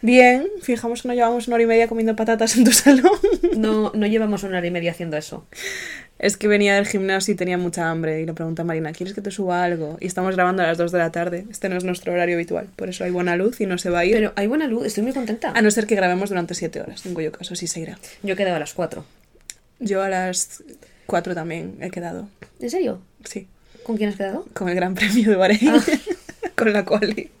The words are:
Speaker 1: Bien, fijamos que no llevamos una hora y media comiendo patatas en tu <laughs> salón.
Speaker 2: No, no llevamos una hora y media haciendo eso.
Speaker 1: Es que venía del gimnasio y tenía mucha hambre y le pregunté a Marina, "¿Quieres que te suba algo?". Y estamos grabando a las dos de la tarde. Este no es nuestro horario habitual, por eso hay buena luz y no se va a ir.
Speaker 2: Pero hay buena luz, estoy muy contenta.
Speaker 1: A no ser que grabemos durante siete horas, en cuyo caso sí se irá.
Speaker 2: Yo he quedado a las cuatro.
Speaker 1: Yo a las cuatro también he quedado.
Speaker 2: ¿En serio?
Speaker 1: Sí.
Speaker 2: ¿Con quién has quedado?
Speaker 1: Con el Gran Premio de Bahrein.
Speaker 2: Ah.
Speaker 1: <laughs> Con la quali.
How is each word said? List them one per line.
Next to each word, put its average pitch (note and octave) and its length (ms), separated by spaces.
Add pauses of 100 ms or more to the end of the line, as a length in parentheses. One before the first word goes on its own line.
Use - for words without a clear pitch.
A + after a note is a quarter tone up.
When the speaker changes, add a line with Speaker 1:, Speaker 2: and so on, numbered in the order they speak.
Speaker 1:
Bien, B3 480 (120)
fijamos A#3+ 420
que B3+ 60
no A#3+ 60
llevamos A#3+ 320
una A#3+ 80
hora A#3 80
y A#3 60
media A3+ 180
comiendo A3+ 300
patatas A3+ 400
en A#3+ 80
tu B3 80
<laughs> - 0
salón. C#4 400 (440)
Speaker 2:
No, G#3+ 380
no G#3+ 140
llevamos G#3+ 340
una F#3+ 160
hora F3 80
y F3 60
media E3+ 180
haciendo E3 260
eso. D#3 300 (720)
Speaker 1:
Es G3+ 180
que G#3 120
venía G#3 260
del G3+ 120
gimnasio F#3+ 460
y G3+ 40
tenía F3+ 220
mucha E3+ 320
hambre D#3+ 320
y D#3+ 40
le E3 80
pregunté E3 280
a - 20
Marina, D#3+ 280
"¿Quieres F3+ 220
que G#3 60
te G3+ 100
suba F3+ 320
algo?". E3 380
Y F#3 80
estamos F#3 260
grabando F#3 300
a - 20
las E3 120
dos F3 120
de F3+ 80
la E3 140
tarde. F3 360
Este G3+ 200
no F#3 80
es F3+ 80
nuestro F3+ 280
horario F3 220
habitual, E3+ 400
por F#3+ 140
eso F3+ 160
hay F3+ 80
buena F3+ 240
luz G3+ 240
y G#3 60
no F3+ 120
se F#3 100
va F3 120
a F3 40
ir. G3+ 120
Speaker 2:
Pero G#3+ 180
hay G3+ 140
buena D4+ 180
luz, A#3 180
estoy G#3+ 200
muy C4 80
contenta. A#3 420
Speaker 1:
A A#3 80
no G#3+ 80
ser G#3 160
que A3+ 80
grabemos F#3+ 360
durante F3 240
siete E3 260
horas, - 260
en F3+ 80
cuyo D#3 160
caso F3+ 240
sí F3 140
se - 100
irá. D#3+ 200 (260)
Speaker 2:
Yo G3 100
he - 20
quedado F#3 200
a - 20
las D3 160
cuatro. D#3+ 300 (720)
Speaker 1:
Yo G3+ 240
a G3 60
las F#3 560 (420)
cuatro F3+ 300
también E3 440
he F3+ 100
quedado. F3 380 (300)
Speaker 2:
¿En A#3+ 120
serio? B3 300 (240)
Speaker 1:
Sí. G3 220 (380)
Speaker 2:
¿Con A3+ 120
quién G#3 140
has G3 60
quedado? G3+ 380
Speaker 1:
Con F#3 140
el F3 80
Gran F#3 180
Premio G#3 340
de G#3 60
Bahrein. G#3 360
Speaker 2:
Ah. D#4 120 (360)
Speaker 1:
<laughs> - 360
Con A3 180
la G3+ 120
quali. G#3+ 460 (100)